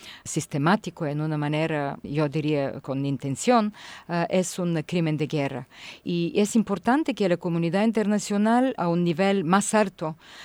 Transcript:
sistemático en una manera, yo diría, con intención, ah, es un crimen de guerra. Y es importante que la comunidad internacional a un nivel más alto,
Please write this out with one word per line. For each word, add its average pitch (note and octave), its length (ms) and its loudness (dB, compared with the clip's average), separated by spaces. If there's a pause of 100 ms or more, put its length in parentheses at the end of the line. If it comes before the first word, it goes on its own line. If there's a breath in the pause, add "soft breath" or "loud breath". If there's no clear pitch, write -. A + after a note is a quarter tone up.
(240 loud breath)
sistemático E3 800 -2
en D3 160 -4
una D#3 160 -2
manera, D3 640 -2
yo D3 240 -2
diría, C#3+ 540 -2
con C3+ 240 -4
intención, C#3 720 2 (340 loud breath)
ah, E3+ 220 0
es F#3 280 0
un E3+ 280 0
crimen D#3+ 320 0
de D#3 80 0
guerra. C#3 420 -4 (360 loud breath)
Y E3+ 320 -2
es G#3 200 2
importante A#3 580 2
que G3 140 0
la F3 80 4
comunidad E3+ 480 0
internacional G#3+ 920 2
a F3 100 0
un E3+ 160 2
nivel F#3+ 400 2
más F#3+ 300 2
alto, F#3 420 0 (280 loud breath)